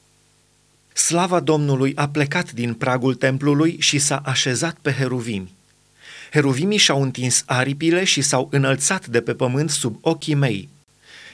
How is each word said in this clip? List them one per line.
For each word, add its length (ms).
Slava 460
Domnului 560
a 140
plecat 420
din 220
pragul 420
templului 640
și 200
s-a 260
așezat 560
pe 100
heruvimi. 600
Heruvimii 460
și-au 240
întins 440
aripile 580
și 180
s-au 300
înălțat 560
de 140
pe 120
pământ 360
sub 320
ochii 320
mei. 360